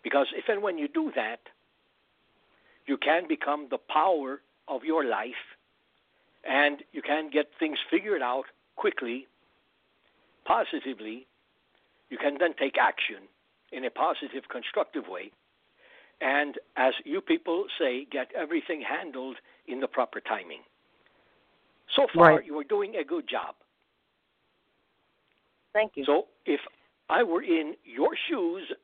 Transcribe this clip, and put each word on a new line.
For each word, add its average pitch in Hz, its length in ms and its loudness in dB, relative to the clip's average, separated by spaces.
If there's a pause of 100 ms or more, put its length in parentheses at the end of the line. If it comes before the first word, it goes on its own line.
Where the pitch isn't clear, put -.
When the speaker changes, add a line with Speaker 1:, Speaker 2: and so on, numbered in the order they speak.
Speaker 1:
Because 139 320 2
if - 160 -4
and 202 120 2
when 190 160 -2
you 285 100 -2
do 311 240 -2
that, 113 300 -4 (1400)
you 139 120 0
can 165 300 2
become 147 420 -2
the 127 80 -4
power 151 640 2 (260)
of 131 160 -6
your 160 220 2
life, 113 500 -6 (880)
and 143 480 2
you 143 100 -8
can 151 280 -2
get 147 200 0 (100)
things 151 200 -2 (100)
figured 196 320 0
out 127 220 -2 (320)
quickly, 127 500 -4 (1160)
positively. 131 840 -2 (840)
You - 80 -10
can 143 200 -2
then 165 180 2
take 139 220 -2
action - 520 0 (440)
in 131 120 -8
a 120 40 -2
positive, 135 600 -4
constructive - 580 -4
way, 185 240 -10 (880)
and, 143 360 0 (200)
as 131 160 6 (100)
you 160 180 -2
people 170 440 2 (140)
say, 135 300 0
get 131 240 -4
everything 156 480 -2
handled 135 560 -6 (300)
in 127 120 -6
the 135 80 -2
proper 117 340 0
timing. 92 400 -6 (1300)
So 277 200 6
far, 165 200 12
Speaker 2:
Right. 151 100 -2
Speaker 1:
you 147 140 -8
are 147 40 -6
doing 202 320 -2
a 160 80 -2
good 156 240 -6
job. 85 280 -6 (2250)
Speaker 2:
Thank 214 240 2
you. 139 80 -4
Speaker 1:
So 143 220 4 (180)
if - 160 0 (480)
I 202 140 4
were 170 180 0
in 160 420 0
your 123 320 0 (120)
shoes 180 440 -2 (120)